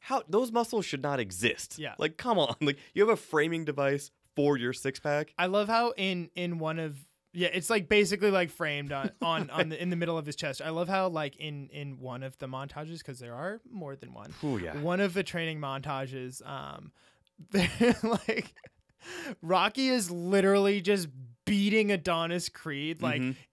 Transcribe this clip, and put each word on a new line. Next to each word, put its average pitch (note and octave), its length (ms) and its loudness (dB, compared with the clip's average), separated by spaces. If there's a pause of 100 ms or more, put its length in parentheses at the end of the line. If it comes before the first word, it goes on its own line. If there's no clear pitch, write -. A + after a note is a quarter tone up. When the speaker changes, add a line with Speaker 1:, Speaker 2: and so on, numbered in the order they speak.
Speaker 1:
"How? B3+ 280 -2
Those A3+ 220 2
muscles A3+ 340 0
should C#3 180 -4
not C#3+ 180 0
exist." G2 580 -2
Speaker 2:
Yeah. C#3+ 180 -8
Speaker 1:
Like, D#3+ 200 0
come A3+ 240 2
on. A#2+ 160 2
<laughs> - 40 -10
Like, C#3+ 180 0 (140)
you G3 140 4
have A3+ 60 6
a G3 40 4
framing D#3+ 480 0
device C#3+ 460 0 (240)
for D3 220 4
your B2 160 0
six-pack? D3 640 -2
Speaker 2:
I F3+ 80 4
love G3+ 220 2
how A3+ 280 2
in, F#3+ 380 -2
in F3 240 -2
one D#3+ 220 -2
of, D3+ 160 -4 (360)
yeah, F3 200 2
it's, F3+ 180 0
like, G#3 180 2
basically, G3+ 440 6
like, F3+ 180 4
framed C#3+ 400 -4
on, C3+ 260 -2
Speaker 1:
<laughs> - 60 -8
Speaker 2:
on, E3 280 2
on D#3+ 180 0
the, D#3+ 120 -6
in F3 100 -2
the F3 60 0
middle E3+ 220 0
of D3 80 -6
his D3 80 -8
chest. C#3+ 260 -6
I D3+ 100 -4
love E3 180 -2
how, F#3+ 200 2
like, D#3 280 -4
in, D3 320 -8
in C#3+ 320 -10
one B2+ 240 -8
of C3 140 -10
the C3+ 100 -8
montages, D3+ 560 -10
'cause C3 160 -12
there A#2+ 140 -12
are F#3 260 -8 (100)
more E3 240 -10
than C3+ 180 -16
one. A2+ 300 -16
Speaker 1:
Ooh, C#3 160 0
yeah. E2+ 200 -6
Speaker 2:
One F3 220 0
of F#3+ 140 0
the G3 80 0
training D#3+ 380 -4
montages, C3+ 840 -6
um, C#3 460 -12 (300)
<laughs> - 320 -20
they're, A#3 500 4
like, - 500 -2 (880)
Rocky G3 460 2
is A#3 220 2
literally G3 720 4
just F3+ 280 0 (360)
beating G#3 460 4
Adonis E3+ 580 0
Creed, D3+ 540 -6
like, D3+ 200 0
Speaker 1:
Mm-hmm. B2+ 80 0 (220)